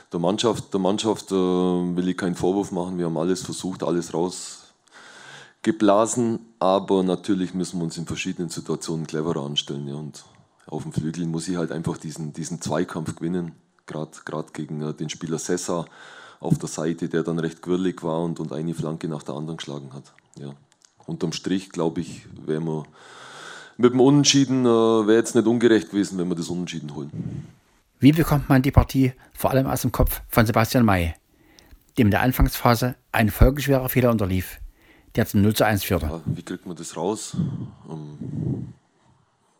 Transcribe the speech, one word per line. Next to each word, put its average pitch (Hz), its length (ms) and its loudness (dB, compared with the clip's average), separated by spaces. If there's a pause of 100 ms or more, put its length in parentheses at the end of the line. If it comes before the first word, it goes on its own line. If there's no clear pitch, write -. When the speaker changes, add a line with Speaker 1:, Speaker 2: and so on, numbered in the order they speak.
(120)
Speaker 1:
Der 87 80 -2
Mannschaft, 104 540 0
der 98 60 0
Mannschaft, 101 520 0
äh, - 20 2
will 90 760 2
ich 90 100 -2
keinen 87 180 -2
Vorwurf 95 340 0
machen. 90 280 -4
Wir 87 80 -2
haben 82 100 -2
alles 87 260 0
versucht, 92 400 -8
alles 82 320 -2
rausgeblasen. - 2250 -2 (180)
Aber 95 440 2
natürlich 92 520 0
müssen 92 240 -4
wir 85 60 -2
uns 82 120 -6
in 82 100 -6
verschiedenen 92 440 -6
Situationen 80 560 -6
cleverer 78 380 -4
anstellen, 71 440 -6
ja. 69 60 -8
Und 76 320 -12 (400)
auf 78 160 -10
dem 78 100 -12
Flügel 82 340 -4
muss 82 220 -4
ich 90 80 -2
halt 82 160 -2
einfach 82 240 -4
diesen, 78 380 -10
diesen 80 260 -10
Zweikampf 80 560 -4
gewinnen. 85 360 -4 (340)
Grad, - 400 -10
grad 78 260 -8
gegen, 76 300 -8
äh, 76 100 -4
den 78 160 -8
Spieler 78 300 -6
Sessa 87 480 -2 (520)
auf 82 200 -2
der 80 100 -8
Seite, 80 400 -4
der 82 140 0
dann 82 160 -4
recht 80 220 -4
quirlig 90 420 -2
war 82 200 -2
und, 82 180 -4
und 80 120 -8
eine 80 220 -6
Flanke 82 340 -6
nach 76 140 -8
der - 120 -10
anderen 78 240 -8
geschlagen 69 340 -12
hat. 69 200 -18 (260)
Ja. 69 160 -14 (520)
Unterm 82 260 -4
Strich, 92 380 -4
glaub 82 280 -2
ich, - 280 -10 (200)
wär 78 140 -2
wir 78 240 -4 (920)
mit 120 160 6
dem 127 80 4
Unentschieden, 135 640 6
äh, 120 40 4
wär 113 480 6
jetzt 113 180 2
nicht 113 120 4
ungerecht 113 440 4
gewesen, 95 280 0
wenn 87 100 -2
wir 87 80 -2
das 82 120 -4
Unentschieden 82 460 -8
holen. 71 520 -10 (520)
Speaker 2:
Wie 135 140 8
bekommt 151 360 2
man 131 140 6
die 135 80 0
Partie 131 420 4 (220)
vor - 160 -2
allem 135 160 4
aus 131 160 -2
dem 120 100 0
Kopf - 360 2
von 113 180 4
Sebastian 113 400 4
May, 90 280 2 (840)
dem 123 80 6
in - 40 6
der 98 120 4
Anfangsphase 127 720 2 (180)
ein 110 160 2
folgenschwerer 131 640 4
Fehler 123 200 4
unterlief, 92 500 0 (560)
der 113 100 2
zum 101 160 2
null 104 120 4
zu 110 120 4
eins 104 180 2
führte? 80 220 0
Speaker 1:
Ja, 80 180 -6
wie 85 180 -4
kriegt - 220 -10
man 87 120 -10
das 80 200 -12
raus? 98 400 -4 (540)
Ähm, - 800 -8 (880)